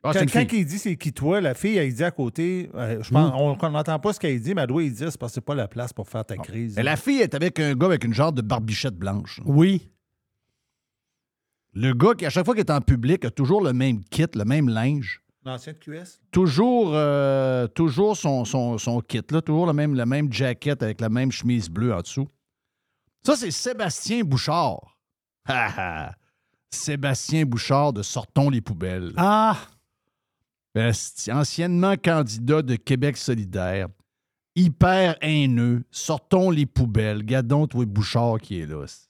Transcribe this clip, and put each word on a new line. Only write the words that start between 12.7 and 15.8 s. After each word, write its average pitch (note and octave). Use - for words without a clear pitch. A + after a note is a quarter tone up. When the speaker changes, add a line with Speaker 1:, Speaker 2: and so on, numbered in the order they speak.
Speaker 1:
en D3
public, C3
a A#2
toujours D3
le D3
même B2
kit, -
le G#2
même C3+
linge. A#2+
Speaker 2:
L'ancien C3
de D3+
Q D3+